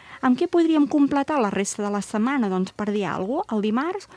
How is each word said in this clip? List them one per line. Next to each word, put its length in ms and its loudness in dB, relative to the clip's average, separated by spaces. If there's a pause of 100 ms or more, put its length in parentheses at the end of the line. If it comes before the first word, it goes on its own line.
(200)
Amb 160 4
què 160 0
podríem 320 4
completar 560 2
la 80 2
resta 320 -2
de 80 -2
la 160 -2
setmana? 480 0
Doncs, 240 -2
per 160 -4
dir 160 -2
alguna 320 -4
cosa, 160 -6
el 80 0
dimarts 520 -2